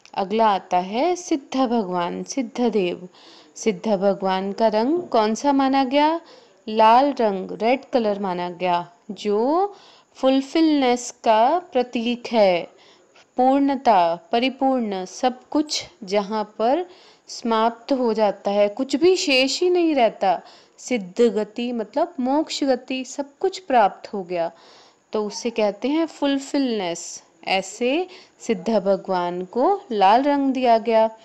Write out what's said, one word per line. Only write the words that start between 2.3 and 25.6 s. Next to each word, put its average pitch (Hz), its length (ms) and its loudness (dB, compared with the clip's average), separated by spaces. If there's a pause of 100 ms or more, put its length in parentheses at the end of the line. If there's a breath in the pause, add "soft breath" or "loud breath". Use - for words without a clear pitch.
देव। 185 480 -2 (460 loud breath)
सिद्ध 214 400 -2
भगवान 190 560 -2
का 220 160 0
रंग 240 340 0
कौन 220 340 0
सा 285 180 0
माना 269 300 2
गया? 294 380 2 (480 loud breath)
लाल 226 440 6
रंग, 190 380 -2
रेड 220 340 -2
कलर 214 340 -2
माना 180 300 -4
गया, 175 420 -2 (200)
जो 262 640 -2 (400 loud breath)
फुलफिलनेस 269 960 0
का 240 480 2
प्रतीक 247 680 -4
है, 196 420 2 (680 soft breath)
पूर्णता, 254 800 2 (160)
परिपूर्ण, 240 760 -2
सब - 440 -6
कुछ 302 360 -4 (180)
जहाँ 202 400 -2
पर 247 420 -2 (420 loud breath)
समाप्त 233 640 -2
हो 247 220 0
जाता 202 380 0
है, 208 180 2
कुछ 262 260 -4
भी 349 200 4
शेष 269 460 0
ही 359 80 2
नहीं 339 260 2
रहता। 202 460 0 (360 loud breath)
सिद्ध 214 440 -4
गति 220 500 0
मतलब 247 480 -4
मोक्ष 285 440 -2
गति, 262 420 -2
सब - 320 -12
कुछ 381 220 -4
प्राप्त 220 540 0
हो 196 100 -8
गया, 170 280 -4 (640 loud breath)
तो 214 120 -2
उसे 208 240 -6
कहते 208 380 -2